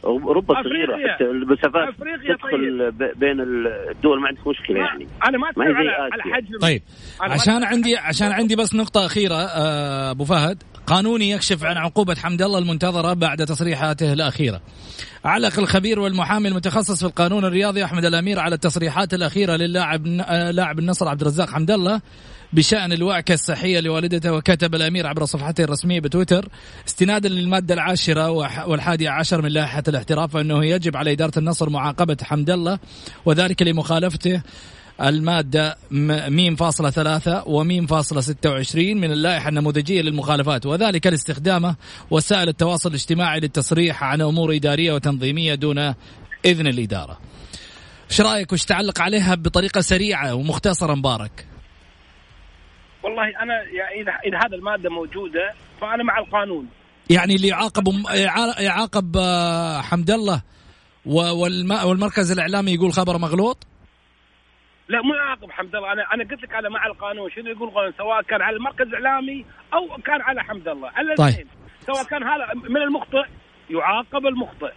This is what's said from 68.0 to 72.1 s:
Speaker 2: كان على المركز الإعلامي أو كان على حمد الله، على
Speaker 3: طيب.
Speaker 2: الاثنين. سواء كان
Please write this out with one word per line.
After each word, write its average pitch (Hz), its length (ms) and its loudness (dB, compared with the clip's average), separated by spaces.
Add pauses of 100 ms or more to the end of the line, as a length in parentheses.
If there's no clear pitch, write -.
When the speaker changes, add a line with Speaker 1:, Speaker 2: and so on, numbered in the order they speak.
Speaker 2:
كان 214 200 -2
على 220 140 -2
المركز 254 300 -4
الإعلامي 262 580 -4 (300)
أو 320 280 -4
كان 285 180 -2
على 247 220 -2
حمد 190 260 -10
الله، 135 200 -8
على 311 260 -2
Speaker 3:
طيب. 147 140 6
Speaker 2:
الاثنين. 104 180 -2 (400)
سواء 269 180 -4
كان 294 180 -6